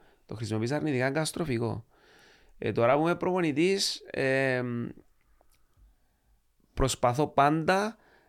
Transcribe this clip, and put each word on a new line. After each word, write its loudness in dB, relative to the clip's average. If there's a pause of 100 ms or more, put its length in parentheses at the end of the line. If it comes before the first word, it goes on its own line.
(260)
Το -12
χρησιμοποιείς -4
αρνητικά, -2
είναι -2
καταστροφικό. -4 (800)
Ε, -2
τώρα 4
που 4
είμαι 2
προπονητής, 0 (100)
ε, 0 (2000)
προσπαθώ 0
πάντα 2 (320)